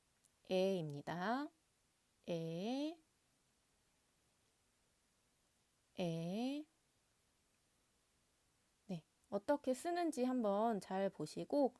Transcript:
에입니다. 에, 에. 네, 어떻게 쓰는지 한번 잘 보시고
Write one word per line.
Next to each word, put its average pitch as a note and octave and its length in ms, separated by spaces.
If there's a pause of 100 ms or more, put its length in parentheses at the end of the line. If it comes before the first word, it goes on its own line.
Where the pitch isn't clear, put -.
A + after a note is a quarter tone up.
(500)
에입니다. F#3 960 (800)
에, G3 680 (3000)
에. F#3+ 680 (2250)
네, E3+ 160 (280)
어떻게 C4 420
쓰는지 E4 520
한번 A3 560
잘 F#3+ 280
보시고 F#3+ 720